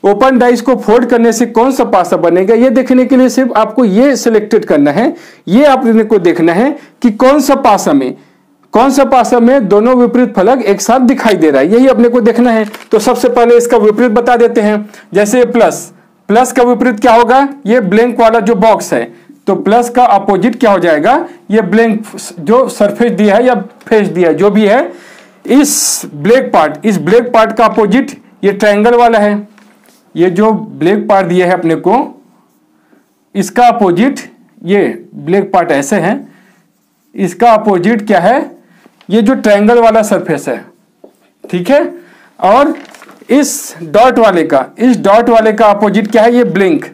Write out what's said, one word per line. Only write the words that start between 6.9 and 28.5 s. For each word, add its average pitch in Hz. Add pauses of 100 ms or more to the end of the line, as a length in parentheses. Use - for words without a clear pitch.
कि 240
कौन 269
सा 277
पासा 202
में, 135 (600)
कौन 254
सा 269
पासा 240
में 240
दोनों 214
विपरीत 240
फलक 226
एक 196
साथ 247
दिखाई 233
दे 160
रहा 135
है, 151
यही 247
अपने 240
को 240
देखना 233
है। 220 (240)
तो 220
सबसे 240
पहले 240
इसका 240
विपरीत 214
बता 240
देते 226
हैं। 208 (260)
जैसे 208
plus, 226 (480)
plus 247
का 254
विपरीत 247
क्या 240
होगा, 247 (180)
ये 240
blank 220
वाला 226
जो 220
box 208
है, 120 (440)
तो 196
plus 240
का 247
opposite 202
क्या 214
हो 190
जाएगा, 170 (320)
ये 214
blank 220 (360)
जो 220
surface 226
दिया 196
है 254
या 247 (320)
face 214
दिया 170
है, 156
जो 196
भी 208
है, 277 (580)
इस -
black 190
part, 156
इस 196
black 214
part 220
का 226
opposite 214 (240)
ये 196